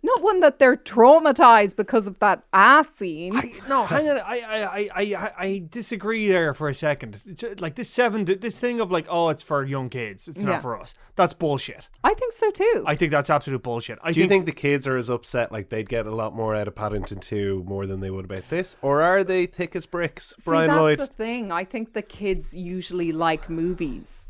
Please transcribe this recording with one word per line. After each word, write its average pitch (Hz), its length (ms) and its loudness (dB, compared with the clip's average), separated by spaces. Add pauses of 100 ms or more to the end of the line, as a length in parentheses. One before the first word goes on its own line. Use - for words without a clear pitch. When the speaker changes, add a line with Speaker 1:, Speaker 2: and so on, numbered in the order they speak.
Speaker 1:
Not 453 180 2
one 370 200 2
that 294 180 6
they're 254 180 6
traumatized 240 960 8
because 214 300 0
of 196 140 -12
that 202 240 2 (100)
ass 247 360 8
scene. 180 460 -8
Speaker 2:
I, 254 160 -2 (160)
no, 269 160 0
hang 285 260 0
on. 277 100 2
I, - 20 -6 (260)
I, 208 460 -4
I, 185 80 -4
I, 202 300 -4 (140)
I 196 240 -4
disagree 220 580 -6
there 170 260 2
for 151 160 -4
a 135 60 -4
second. 135 400 -4 (100)
It's 185 160 -16
ju-, 208 180 -10
like, 165 160 -8
this 240 140 -8
seven, 220 360 0
th-, 185 160 0
this 226 180 -8
thing 240 200 -4
of, 190 120 -2
like, 165 180 -2
"Oh, 170 200 0
it's 143 140 -4
for 139 220 -2
young 135 240 -6
kids. 110 380 -10
It's 165 160 -8
not 196 100 0
Speaker 1:
Yeah. 160 60 -4
Speaker 2:
for 117 200 -8
us." - 140 -18 (220)
That's 180 180 2
bullshit. - 560 -4 (140)
Speaker 1:
I 415 100 4
think 466 200 -4
so 427 180 0
too. 415 340 0
Speaker 2:
I 151 100 2
think 151 160 0
that's 147 200 0
absolute 139 320 -2
bullshit. 117 400 -8
I 165 80 -2
Speaker 3:
Do 170 80 2
you 185 80 4
Speaker 2:
think 185 180 4
Speaker 3:
think 143 100 -6
the - 60 -16
kids 143 260 0
are 131 100 0
as 120 120 -4
upset, 120 420 -4
like, 107 180 -10
they'd 110 200 -6
get 113 160 -2
a 107 100 -8
lot 110 200 -6
more 110 200 -2
out 104 120 -2
of 98 80 -10
Paddington 104 440 -6
Two 98 480 -4
more 98 200 -6
than 95 120 -8
they 95 120 -8
would 95 140 -10
about 95 240 -12
this? 180 340 -6
Or 143 180 2
are 185 220 2
they 185 240 -2
thick - 280 -8
as 165 120 -8
bricks? - 400 -6 (100)
Speaker 1:
See, - 80 -20
Speaker 3:
Brian 165 220 2
Speaker 1:
that's 151 120 4
Speaker 3:
Lloyd? 151 200 4
Speaker 1:
the 180 80 -6
thing. 226 440 -6
I 175 120 -4
think 220 300 -10
the 208 100 -6
kids 190 500 -6
usually 175 580 -6
like 160 380 -2
movies. 165 800 -6